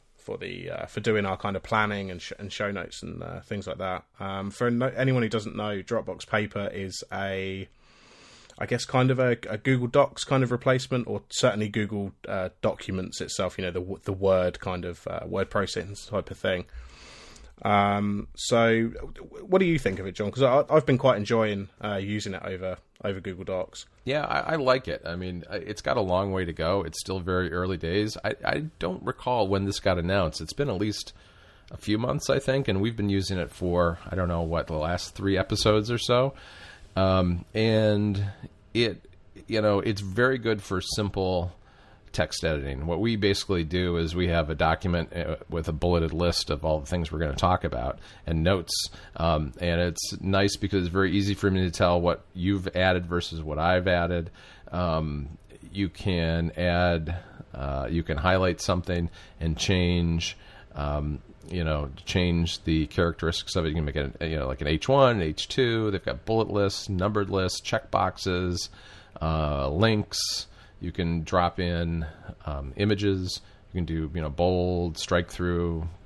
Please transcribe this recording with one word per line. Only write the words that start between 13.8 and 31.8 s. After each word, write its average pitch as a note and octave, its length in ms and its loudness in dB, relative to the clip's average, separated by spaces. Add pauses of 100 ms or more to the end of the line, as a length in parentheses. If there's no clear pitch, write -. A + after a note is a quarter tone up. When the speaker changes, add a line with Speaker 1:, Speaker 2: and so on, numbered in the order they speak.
Speaker 1:
the G2+ 100 -2
Word F#2 460 4
kind F2+ 260 -4
of, F2 220 -10
uh, F2 180 -6
word F#2 240 -2
processing G2 460 -4
type - 340 -6
of - 80 -12
thing. F#2 280 -2 (960)
Um, G2+ 720 2
so A2+ 540 4
w-, - 560 -14
what F#3 140 6
do F#3+ 60 4
you E3 140 4
think F#2+ 180 0
of F#2+ 80 -6
it, G2+ 80 -6
John? G#2 160 -2
'Cause B2+ 140 0
I, C3+ 260 6
I've D3+ 160 6
been C3 140 4
quite B2+ 180 6
enjoying, G#2 520 2 (140)
uh, G#2 120 -2
using G2+ 400 -2
it F2+ 80 -10
over, F#2 340 -6 (260)
over G2 160 -2
Google F#2 240 -8
Docs. F#2 420 -6 (180)
Speaker 2:
Yeah, C#3+ 220 -2
I, - 280 0
I - 40 2
like B2+ 300 2
it. - 180 -4
I E2 100 -6
mean, F2+ 340 -8
I, G2+ 80 -6
it's G2 240 -8
got C3+ 160 0
a A2+ 40 4
long F#2+ 300 0
way F#2+ 140 -2
to E2+ 80 -4
go. E2+ 300 0
It's D#2+ 160 -10
still F#2+ 200 -6
very F2+ 320 0
early F2+ 260 -2
days. G2 460 -2
I, A2 200 -2
I - 200 0 (160)
don't F#2 240 -4
recall B2 440 -2
when G2 180 0
this G2 140 -2
got F#2 200 2
announced. F2 420 0
It's - 120 -10
been C#3+ 160 -2
at G2 80 -2
least G#2 360 -4 (580)
a - 60 -12
few G#2+ 200 0